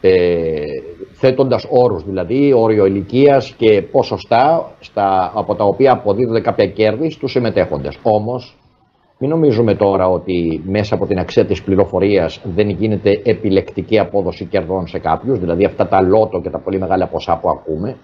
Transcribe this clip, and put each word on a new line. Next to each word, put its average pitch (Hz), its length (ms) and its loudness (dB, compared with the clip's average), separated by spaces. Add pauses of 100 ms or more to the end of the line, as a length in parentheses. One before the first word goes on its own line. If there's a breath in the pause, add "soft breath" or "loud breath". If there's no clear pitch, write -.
ε, 87 600 2 (500)
θέτοντας 127 580 0
όρους, 120 340 2
δηλαδή 101 480 0
όριο 110 340 4
ηλικίας 120 680 2
και 107 260 4
ποσοστά 127 960 0
στα, 95 540 -2
από 104 200 -2
τα 101 100 -2
οποία 123 280 4
αποδίδονται 113 480 0
κάποια 110 260 0
κέρδη 107 440 0
στους 139 200 -8
συμμετέχοντες. 87 720 -2
Όμως, 110 540 -2 (640)
μην 135 120 -4
νομίζουμε 120 440 2
τώρα 98 340 2
ότι 85 560 -2
μέσα 101 300 -2
από 95 120 -2
την 98 120 -2
αξία 95 260 0
της 92 180 -4
πληροφορίας 95 840 0
δεν 101 240 -2
γίνεται 101 560 0
επιλεκτική 98 760 0
απόδοση 95 460 -2
κερδών 90 420 -4
σε 90 120 -8
κάποιους, 101 400 -2
δηλαδή 87 260 0
αυτά 90 240 0
τα 95 120 2
λότο 95 400 2
και 82 100 -8
τα 80 80 -8
πολύ 98 200 -4
μεγάλα 92 280 -2
ποσά 82 320 -4
που 90 100 -2
ακούμε 80 560 -6